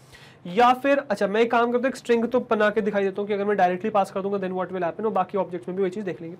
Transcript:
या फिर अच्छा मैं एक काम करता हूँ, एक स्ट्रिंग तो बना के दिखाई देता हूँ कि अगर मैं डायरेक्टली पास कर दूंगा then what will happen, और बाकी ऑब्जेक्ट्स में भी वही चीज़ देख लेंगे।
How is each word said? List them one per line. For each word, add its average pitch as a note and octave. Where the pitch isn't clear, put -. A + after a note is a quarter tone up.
या A#3
फिर C#4
अच्छा G3+
मैं G3+
एक A#3+
काम A#3+
करता B3
हूँ, B3
एक -
स्ट्रिंग A#3
तो B3
बना G#3+
के G#3+
दिखाई G3+
देता G3
हूँ G3+
कि G#3+
अगर G3+
मैं G#3
डायरेक्टली F#3
पास G3
कर G3
दूंगा G3+
then F#3
what F#3
will F#3
happen, E3
और A3
बाकी F#3+
ऑब्जेक्ट्स F3
में F3+
भी G3
वही F#3
चीज़ G#3
देख F3
लेंगे। E3